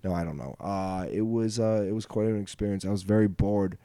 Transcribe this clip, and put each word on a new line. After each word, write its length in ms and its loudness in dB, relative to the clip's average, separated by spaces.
no, 100 -2
I 100 0
don't 140 -6
know. 220 -10
Uh, 500 -4
it 120 -2
was, 360 0
uh, 280 2
it 60 -2
was 140 -4
quite 220 0
an 120 0
experience. 460 -4
I 40 0
was 120 0
very 260 6
bored 560 2